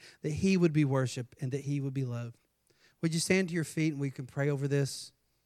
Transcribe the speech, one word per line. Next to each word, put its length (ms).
that 80
he 260
would 160
be 100
worshiped, 560
and 120
that 100
he 180
would 140
be 100
loved. 320
Would 100
you 60
stand 300
to 40
your 100
feet 280
and 100
we 80
can 160
pray 240
over 180
this? 440